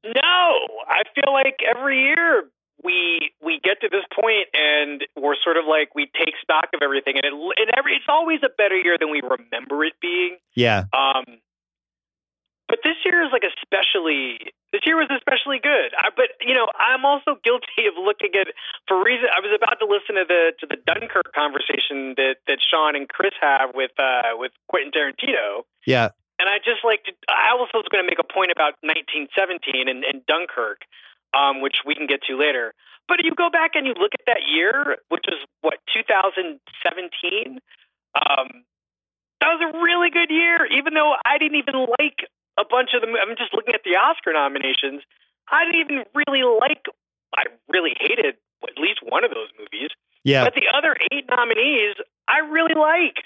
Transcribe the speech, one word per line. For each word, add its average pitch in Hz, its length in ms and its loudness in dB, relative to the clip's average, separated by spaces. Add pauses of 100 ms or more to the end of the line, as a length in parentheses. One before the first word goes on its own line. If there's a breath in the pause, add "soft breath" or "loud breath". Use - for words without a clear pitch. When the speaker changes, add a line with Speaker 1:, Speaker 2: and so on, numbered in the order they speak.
Speaker 1:
No, 226 80 -10 (720)
I 185 160 0 (140)
feel 277 160 2
like 269 240 2 (100)
every 262 320 0
year 285 460 4 (400)
we, 339 560 -2
we 302 240 -4
get 190 160 0
to 220 80 -2
this 196 240 -2
point 214 400 2
and 147 480 2 (160)
we're 143 260 0
sort 165 140 2
of 165 80 0
like, 156 300 2
we 147 180 -4
take 156 300 -2
stock 160 320 2
of 147 80 -2
everything, 139 340 0
and 139 80 0
it, 143 80 -2
and 185 460 -2
every, 277 180 0
it's 277 100 -6
always 320 380 2
a 196 80 0
better 196 240 2
year 175 240 2
than 156 100 0
we 147 120 -4
remember 131 640 -4
it 165 160 -6
being. 175 340 -2 (160)
Speaker 2:
Yeah. 113 400 2
Speaker 1:
Um, 135 320 0 (1400)
but - 160 0
this 320 120 0 (100)
year 349 180 2
is, 269 80 -2
like, 233 160 0
especially, 156 1040 -2 (200)
this - 120 -2
year 320 160 4
was 302 80 0
especially 269 560 -2
good. 247 320 2
I, - 180 0
but, - 300 2
you 247 80 0
know, 233 240 4
I'm 262 300 2
also 285 360 0
guilty 233 460 0
of 165 80 -2
looking 196 400 -2
at, 190 120 0 (400 loud breath)
for 190 140 2
reason, 240 300 0
I 180 80 0
was 208 160 0
about 220 240 0
to 214 80 0
listen 202 320 0
to 180 80 0
the, 170 320 4
to - 80 -10
the - 160 -4
Dunkirk - 480 -2
conversation 139 880 -2
that, 131 260 0
that 139 140 0
Sean 156 360 2
and 139 120 -6
Chris 196 320 -2
have 135 340 2
with, 131 240 -2
uh, 123 380 0
with 127 160 -8 (160)
Quentin 143 240 -2
Tarantino. 135 720 -2 (220)
Speaker 2:
Yeah. 120 240 4 (280)
Speaker 1:
And 185 100 2
I 202 100 0
just, 233 260 -2
like, 220 200 2
to, 190 80 -8 (200)
I - 240 4
also 233 240 -2
was 202 120 -10
gonna 190 120 2
make 175 140 0
a 165 80 0
point 185 240 0
about 156 320 0
nineteen 156 460 -4 (100)
seventeen 143 500 -2
and, 127 140 -4
and 135 240 -6
Dunkirk, 139 560 -2 (500 soft breath)
um, 139 300 2
which 135 240 -2
we 147 80 -2
can 151 140 -6
get 139 180 -2
to 131 100 -4
later. 131 380 0 (320 soft breath)
But 349 160 2
you 320 140 0
go 339 140 2
back 330 280 2
and 269 80 -2
you 247 80 -2
look 190 240 0
at - 80 -6
that - 240 0
year, 196 480 0 (120)
which - 200 -4
was, 156 80 -6 (220)
what, 156 180 -2 (160)
two 220 80 0
thousand 185 560 0 (240)
seventeen? 190 800 -6 (580 soft breath)
Um, 131 480 -2 (760)
that 294 140 2
was 320 80 -4
a 320 160 -4
really 349 320 2
good 339 240 0
year, 339 400 2
even 294 200 -2
though 302 200 4 (100)
I 285 140 2
didn't 302 200 0
even 269 280 -2 (140)
like - 260 -4 (320)
a 214 100 0
bunch 247 260 2
of 240 60 0
them, 233 200 -4
I'm 220 160 -2
just 233 180 -8
looking 240 200 -2
at 214 100 -4
the 180 120 2
Oscar 233 360 2
nominations. 139 720 -2 (480)
I 320 140 4
didn't 339 160 0
even 285 240 -4 (100)
really 277 280 0 (180)
like, - 260 0 (500)
I 139 80 0 (240)
really 170 320 0
hated 202 360 0 (300)
at - 120 -14
least 196 240 -2
one 156 220 0
of 226 60 0
those - 180 -8 (100)
movies. 120 320 -10 (340)
Speaker 2:
Yeah. 135 200 6
Speaker 1:
But - 100 2
the - 180 0
other 294 240 2 (160)
eight 277 160 -6
nominees, 233 680 2 (320)
I 262 100 4
really 320 360 0
like. 311 520 4